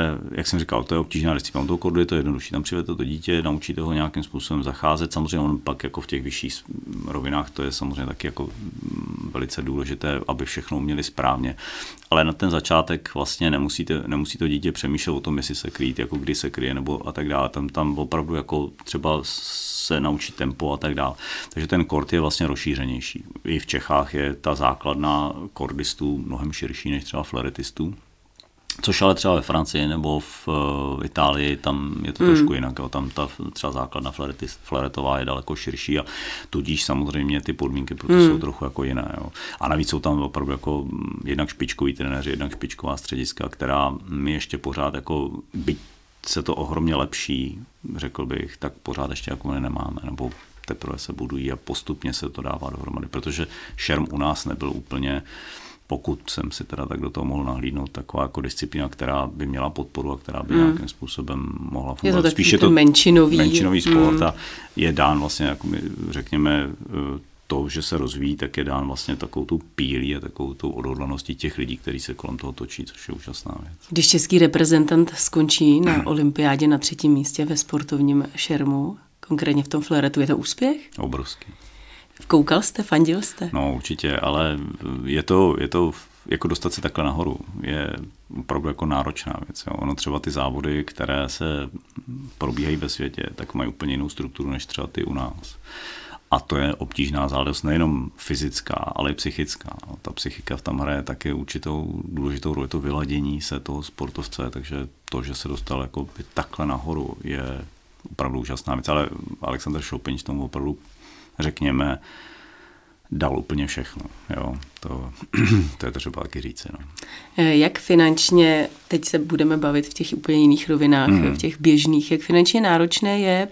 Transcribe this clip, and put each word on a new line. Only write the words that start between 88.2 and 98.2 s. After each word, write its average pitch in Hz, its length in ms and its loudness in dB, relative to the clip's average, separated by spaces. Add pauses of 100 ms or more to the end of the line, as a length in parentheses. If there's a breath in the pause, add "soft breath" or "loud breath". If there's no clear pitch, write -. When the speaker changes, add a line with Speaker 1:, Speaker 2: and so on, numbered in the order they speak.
Speaker 1:
opravdu 71 300 -2
jako 76 180 -2
náročná 71 480 -2 (120)
věc, - 200 -14
jo. - 120 -6
Ono 71 160 -2
třeba 71 240 -4
ty 76 120 -4
závody, 71 540 -2
které 69 440 -2
se - 160 -6 (920)
probíhají 73 380 -2
ve 73 120 -4
světě, 69 340 -6 (120)
tak - 200 -12
mají 62 140 -2
úplně 69 240 -4
jinou 71 160 -2
strukturu 69 420 -6
než 67 160 -6
třeba - 200 -6
ty - 180 -4
u - 100 -4
nás. - 420 -6 (760 loud breath)
A 64 100 4
to - 160 -4
je 71 180 2
obtížná 69 540 -2
záležitost, 67 340 0
nejenom 76 540 2
fyzická, - 580 -4